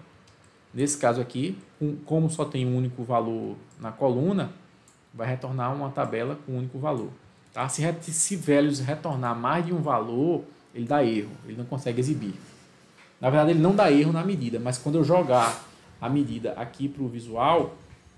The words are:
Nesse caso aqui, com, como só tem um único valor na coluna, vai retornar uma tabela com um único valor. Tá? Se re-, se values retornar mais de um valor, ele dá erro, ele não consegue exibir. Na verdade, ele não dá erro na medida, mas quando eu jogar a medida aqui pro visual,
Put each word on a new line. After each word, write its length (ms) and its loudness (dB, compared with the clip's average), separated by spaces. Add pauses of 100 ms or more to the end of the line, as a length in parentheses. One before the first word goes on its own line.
(720)
Nesse 240 -2
caso 240 2
aqui, 380 -4 (180)
com, 280 -2
como 260 2
só 140 -4
tem 200 -2
um 120 0
único 260 -2
valor 540 -2 (240)
na 100 -8
coluna, 600 0 (600)
vai 140 -8
retornar 480 -4
uma 160 -6
tabela 560 -4
com 60 -8
um 60 -4
único 200 -6
valor. 320 -4 (420)
Tá? 160 -4
Se 140 -4
re-, 180 -2
se 360 -2
values 420 4
retornar 560 -2
mais 320 0
de 60 -4
um 100 0
valor, 640 0 (300)
ele 120 -6
dá 180 4
erro, 280 0 (140)
ele 100 -12
não 80 -8
consegue 340 -4
exibir. 360 -2 (840)
Na 120 0
verdade, 220 6
ele 80 4
não 140 6
dá 160 6
erro 220 6
na 100 0
medida, 380 -2
mas 160 -2
quando 200 0
eu 80 4
jogar 600 4 (340)
a 80 -8
medida 460 -2
aqui 340 -6
pro 220 -6
visual, 680 0 (440)